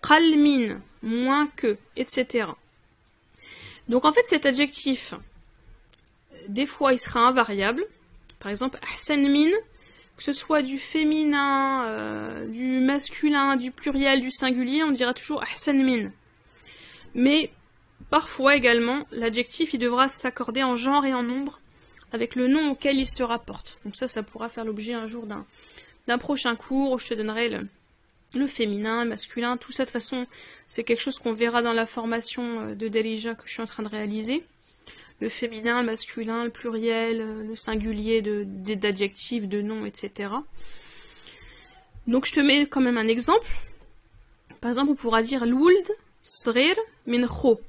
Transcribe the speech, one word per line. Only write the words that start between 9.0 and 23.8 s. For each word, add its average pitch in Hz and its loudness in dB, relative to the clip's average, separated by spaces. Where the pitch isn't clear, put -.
min, 294 6
que - -14
ce 285 -2
soit 302 2
du 269 -4
féminin, 285 0
euh, 214 -8
du 254 -2
masculin, 277 2
du 254 -4
pluriel, 269 2
du 254 -4
singulier, 254 0
on 302 2
dira 247 0
toujours - -6
ahsan - -2
min. 254 2
Mais 277 4
parfois 285 4
également, 240 2
l'adjectif, 240 -4
il 254 -2
devra 247 2
s'accorder 254 -4
en 254 2
genre 269 2
et 269 0
en 247 -2
nombre 269 -6
avec 233 -4
le 254 2
nom 294 2
auquel 277 0
il 262 0
se - -2
rapporte. 233 -8